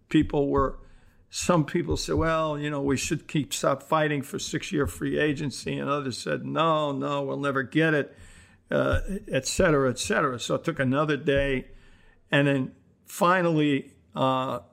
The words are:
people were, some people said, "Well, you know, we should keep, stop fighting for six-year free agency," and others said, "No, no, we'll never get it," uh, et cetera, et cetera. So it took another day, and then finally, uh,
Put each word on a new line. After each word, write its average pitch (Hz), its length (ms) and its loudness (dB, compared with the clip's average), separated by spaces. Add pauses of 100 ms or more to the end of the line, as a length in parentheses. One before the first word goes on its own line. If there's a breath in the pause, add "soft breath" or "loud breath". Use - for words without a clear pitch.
people 147 400 2
were, 139 300 0 (520 soft breath)
some 170 340 2
people 156 320 -2
said, - 200 -2
"Well, 160 420 0
you 147 120 -4
know, 143 120 -4
we 139 140 2
should - 300 -4
keep, - 280 -2
stop 139 280 0
fighting 151 400 0
for - 160 -10
six-year - 480 -2
free 143 320 -2
agency," 143 600 -2
and 139 100 -4
others 139 300 -2
said, 135 260 -4
"No, 151 480 0
no, 143 300 -4
we'll 135 160 -6
never 139 240 0
get 156 320 2
it," 139 200 0 (560 loud breath)
uh, 135 300 2 (280)
et 139 180 -2
cetera, 147 440 2
et 120 80 -4
cetera. 151 400 0
So 147 180 -2
it - 80 -8
took 160 140 -4
another 143 380 0
day, 139 520 0 (600 soft breath)
and 143 160 4
then 139 260 0 (340)
finally, 160 880 2 (200)
uh, 131 460 0 (120)